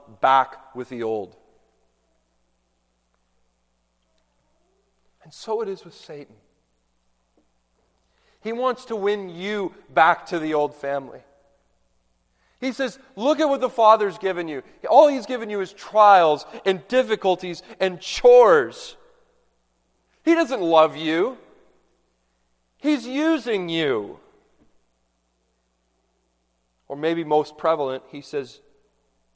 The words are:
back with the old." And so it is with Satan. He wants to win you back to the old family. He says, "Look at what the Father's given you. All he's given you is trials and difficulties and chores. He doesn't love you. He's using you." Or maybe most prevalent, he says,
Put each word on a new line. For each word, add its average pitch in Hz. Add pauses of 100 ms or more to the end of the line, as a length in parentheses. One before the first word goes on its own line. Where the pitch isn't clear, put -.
(200)
back 131
with 123
the 120
old." 107 (3750)
And 156
so 220
it 208
is 190
with 170
Satan. 143 (2000)
He 220
wants 247
to 226
win 202
you 185 (160)
back 165
to 175
the 156
old 147
family. 139 (1400)
He 254
says, 254 (160)
"Look 262
at 311
what 269
the 240
Father's 214
given 175
you. 143 (260)
All 294
he's 262
given 226
you 208
is 185
trials 190 (180)
and 190
difficulties 196 (160)
and 185
chores. 202 (1300)
He 330
doesn't 262
love 160
you. 165 (1400)
He's 269
using 247
you." 139 (2750)
Or 139
maybe 165
most 147
prevalent, 143
he 139
says, 131 (760)